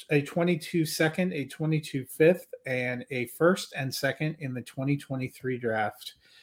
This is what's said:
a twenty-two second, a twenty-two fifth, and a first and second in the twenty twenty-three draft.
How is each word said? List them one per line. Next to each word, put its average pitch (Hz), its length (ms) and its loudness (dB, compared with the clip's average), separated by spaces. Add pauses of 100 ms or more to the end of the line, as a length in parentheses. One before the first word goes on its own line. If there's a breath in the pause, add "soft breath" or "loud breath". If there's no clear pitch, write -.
a 147 140 4
twenty-two 170 640 0
second, 170 480 0
a 139 100 -4
twenty-two 151 600 -2
fifth, 175 480 4 (120)
and 123 440 -2
a 123 160 -2
first - 500 2
and 131 180 -4
second 156 460 -2
in 127 140 -6
the 120 80 -8
twenty 139 340 -2
twenty-three 127 600 -6
draft. 110 560 -2 (280 soft breath)